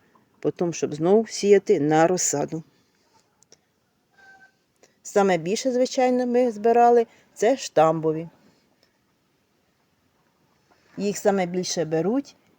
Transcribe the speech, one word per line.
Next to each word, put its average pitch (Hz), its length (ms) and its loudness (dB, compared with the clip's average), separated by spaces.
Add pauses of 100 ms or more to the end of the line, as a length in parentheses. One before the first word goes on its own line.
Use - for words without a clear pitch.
(400)
потім, 165 340 -4
щоб 143 220 -6
знову 196 320 2
сіяти 196 520 2
на 156 280 4
розсаду. 160 560 -4 (2500)
Саме 196 340 0
більше, 196 340 -4
звичайно, 254 560 0
ми 247 240 0
збирали, 233 560 2 (260)
це 247 240 0
штамбові. 160 720 0 (2750)
Їх 196 200 -4
саме 196 280 0
більше 175 400 -4
беруть, 170 500 -4 (240)